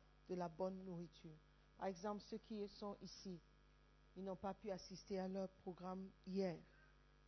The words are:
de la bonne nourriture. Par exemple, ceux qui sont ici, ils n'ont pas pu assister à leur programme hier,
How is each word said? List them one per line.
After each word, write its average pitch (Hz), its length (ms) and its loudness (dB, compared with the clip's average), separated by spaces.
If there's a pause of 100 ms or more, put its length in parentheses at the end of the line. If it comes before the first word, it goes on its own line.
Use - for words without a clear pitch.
(280)
de 185 60 2
la 175 140 4
bonne 185 360 2
nourriture. 170 540 -4 (400)
Par 185 80 2
exemple, 196 360 2
ceux 220 160 -4
qui 208 280 -2
sont 202 340 -4
ici, 180 400 -6 (760)
ils 185 80 -4
n'ont 190 100 0
pas 190 200 0
pu 208 180 -2
assister 185 480 0
à 185 80 4
leur 190 220 4
programme 185 600 -4 (160)
hier, 185 320 6 (680)